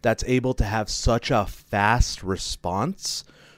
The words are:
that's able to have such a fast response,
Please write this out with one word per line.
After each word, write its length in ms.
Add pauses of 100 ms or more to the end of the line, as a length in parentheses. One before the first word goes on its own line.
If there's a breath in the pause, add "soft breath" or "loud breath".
that's 220
able 300
to 80
have 260
such 400
a 160
fast 800
response, 1000 (340 soft breath)